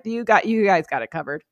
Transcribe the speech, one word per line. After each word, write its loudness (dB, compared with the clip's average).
you -6
got, 4
you 2
guys 2
got -6
it -10
covered." -8